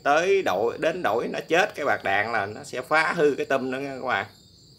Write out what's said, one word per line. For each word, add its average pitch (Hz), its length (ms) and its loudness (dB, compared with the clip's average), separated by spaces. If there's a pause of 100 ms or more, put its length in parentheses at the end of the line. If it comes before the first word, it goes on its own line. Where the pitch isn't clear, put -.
tới 175 400 2
đổi, 104 360 0
đến 165 240 -2
đổi 120 260 0
nó 147 100 -4 (100)
chết 165 260 2
cái 147 120 -4
bạc 107 180 0
đạn 104 280 0
là 104 140 0
nó 117 180 -10
sẽ 127 180 -8
phá 156 300 2
hư 147 220 2
cái 147 120 -4
tum 131 240 0
đó 131 80 -4
nha 139 220 -8
các 131 60 -8
bạn. 107 200 0 (520)